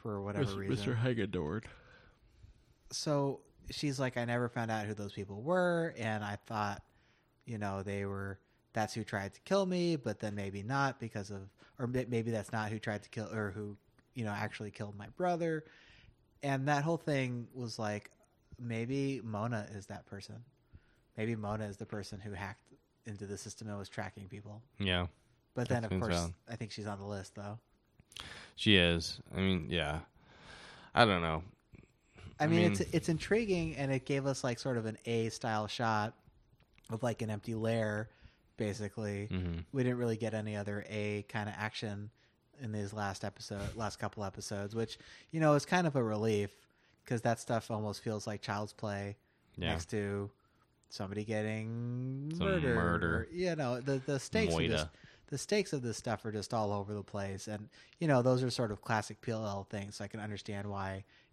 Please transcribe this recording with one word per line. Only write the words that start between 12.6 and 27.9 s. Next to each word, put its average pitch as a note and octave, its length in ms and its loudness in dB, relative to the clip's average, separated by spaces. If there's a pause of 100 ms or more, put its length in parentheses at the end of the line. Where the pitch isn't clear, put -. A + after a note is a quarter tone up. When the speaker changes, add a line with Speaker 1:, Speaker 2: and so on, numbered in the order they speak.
Speaker 1:
who A2 80 -4
tried G#2 240 -4
to - 60 -20
kill, G#2+ 240 -6
or G#2 180 0
who, G#2 260 -8 (360)
you A#2+ 120 -2
know, G#2+ 60 0
actually G#2 400 -4
killed G2+ 260 -8
my G#2 120 -12
brother." E3 540 0 (800)
And C#3 240 0
that C#3+ 160 4
whole E3 140 2
thing B2+ 560 0
was A#2+ 240 -6
like, G#2 320 -2 (500)
maybe B2 640 -2
Mona G#2+ 520 0
is G2 120 -10
that G2 200 -10
person. G#2+ 360 -12 (720)
Maybe A2+ 200 0
Mona G#2+ 300 -2
is G2+ 120 -6
the A2 80 -10
person G#2 340 -8
who G#2 120 -8
hacked G2 320 -8 (420)
into G#2 220 -8
the G2 100 -4
system - 320 -10
and G#2 80 -6
was G2 120 -8
tracking G2+ 380 -8
people. G#2 340 -14 (180)
Speaker 2:
Yeah. F2+ 280 4 (460)
Speaker 1:
But A#2+ 140 0
then, A#2+ 160 2
Speaker 2:
That A2 40 -2
Speaker 1:
of G2 40 -2
Speaker 2:
seems F#2+ 120 2
Speaker 1:
course, G2+ 120 2
Speaker 2:
valid. E2+ 180 0 (160)
Speaker 1:
I A#2 60 -10
think G#2+ 160 -8
she's G#2 160 -6
on G2+ 120 -6
the G2+ 60 -10
list, G2+ 300 -8
though. G#2 240 -8 (960)